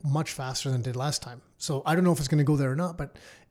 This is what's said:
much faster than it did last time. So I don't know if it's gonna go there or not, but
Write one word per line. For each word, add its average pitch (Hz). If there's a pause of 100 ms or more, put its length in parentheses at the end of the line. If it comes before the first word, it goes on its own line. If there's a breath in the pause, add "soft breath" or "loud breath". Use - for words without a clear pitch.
much 147
faster 131
than 127
it -
did 123
last 139
time. 123 (160)
So 139
I 160
don't 180
know 175
if 151
it's 139
gonna 151
go 151
there 139
or 135
not, 170
but 143 (340 loud breath)